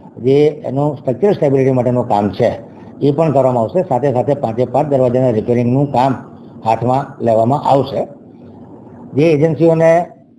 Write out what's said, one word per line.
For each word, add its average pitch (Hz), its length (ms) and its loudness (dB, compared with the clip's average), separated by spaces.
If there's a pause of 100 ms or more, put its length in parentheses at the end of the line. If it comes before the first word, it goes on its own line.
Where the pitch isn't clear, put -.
(240)
જે 147 400 2
એનું 135 320 -2
સ્ટ્રક્ચરલ 135 360 -2
સ્ટેબિલિટી 135 400 2
માટેનું 123 360 0
કામ 104 220 0
છે, 101 220 0 (500)
એ 143 100 2
પણ 156 200 0
કરવામાં 127 300 2
આવશે. 165 200 -2
સાથે 131 300 -2
સાથે 123 220 -2
પાંચે 117 300 -4
પાંચ 143 240 -2
દરવાજાના 127 420 2
રિપેરિંગનું 120 640 0
કામ 127 220 0 (500)
હાથમાં 120 600 -2
લેવામાં 117 400 2
આવશે. 131 440 0 (1040)
જે 156 180 2
એજન્સીઓને 160 760 2 (320)